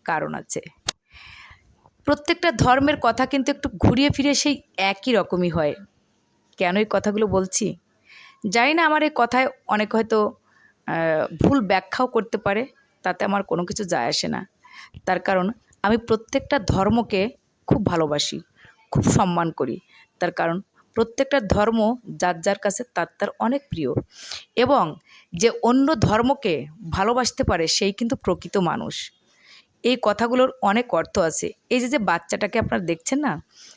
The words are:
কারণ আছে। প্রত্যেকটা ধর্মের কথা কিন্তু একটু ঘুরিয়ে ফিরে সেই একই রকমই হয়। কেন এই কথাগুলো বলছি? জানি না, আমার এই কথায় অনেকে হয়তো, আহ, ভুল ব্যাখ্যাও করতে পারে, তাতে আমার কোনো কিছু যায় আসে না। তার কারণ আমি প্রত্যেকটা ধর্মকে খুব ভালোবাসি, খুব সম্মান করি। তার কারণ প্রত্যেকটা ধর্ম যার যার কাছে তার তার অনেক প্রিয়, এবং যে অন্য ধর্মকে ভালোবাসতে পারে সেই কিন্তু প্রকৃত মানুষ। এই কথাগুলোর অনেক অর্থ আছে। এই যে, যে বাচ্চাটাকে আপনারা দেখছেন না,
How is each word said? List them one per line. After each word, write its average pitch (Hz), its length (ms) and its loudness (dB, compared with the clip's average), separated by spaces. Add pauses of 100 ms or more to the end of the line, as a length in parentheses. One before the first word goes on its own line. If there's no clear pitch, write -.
কারণ 156 320 -4
আছে। - 260 -10 (1400)
প্রত্যেকটা 320 460 0
ধর্মের 277 500 4
কথা 254 240 2
কিন্তু 269 260 0
একটু 285 260 -6
ঘুরিয়ে 240 320 4
ফিরে 277 240 2
সেই - 280 0 (160)
একই 196 360 0
রকমই 180 360 0
হয়। 156 260 -2 (800)
কেন 185 200 0
এই 214 120 2
কথাগুলো 208 380 0
বলছি? 185 500 -2 (720)
জানি 240 240 2
না, 330 120 2
আমার 302 180 2
এই 302 120 2
কথায় 247 320 2 (200)
অনেকে 214 300 0
হয়তো, 220 360 0 (520)
আহ, 160 640 0
ভুল 277 140 4
ব্যাখ্যাও 196 460 0
করতে 226 300 -2
পারে, 208 280 -2 (380)
তাতে 185 220 -2
আমার 202 180 0
কোনো 175 220 -2
কিছু 196 180 -6
যায় 156 240 -2
আসে - 200 -2
না। 147 200 -6 (580)
তার 180 140 -2
কারণ 185 320 0 (320)
আমি 214 140 2
প্রত্যেকটা 226 640 -2
ধর্মকে 202 680 0 (380)
খুব 214 180 2
ভালোবাসি, 151 560 -2 (500)
খুব - 120 0
সম্মান 170 480 2
করি। 127 280 -4 (400)
তার 175 120 -2
কারণ 170 300 -2 (320)
প্রত্যেকটা 269 460 0
ধর্ম 214 560 2 (140)
যার 170 320 -2
যার 196 180 0
কাছে - 240 -4 (100)
তার 170 140 -2 (120)
তার - 80 -2 (120)
অনেক 226 300 0
প্রিয়, 151 200 -4 (680)
এবং 226 400 2 (380)
যে 208 180 2 (120)
অন্য 269 320 4
ধর্মকে 208 720 0 (240)
ভালোবাসতে 226 540 0
পারে 170 240 0
সেই 196 260 0
কিন্তু 233 220 -4
প্রকৃত - 420 -4
মানুষ। 156 540 -4 (720)
এই 240 180 2
কথাগুলোর 233 500 2 (100)
অনেক 220 320 0
অর্থ 165 260 0
আছে। 165 320 -2 (180)
এই 247 100 2
যে, 247 100 -2
যে 285 80 0
বাচ্চাটাকে 190 600 -2
আপনারা 220 240 -2
দেখছেন 170 360 -2
না, 226 220 -2 (360)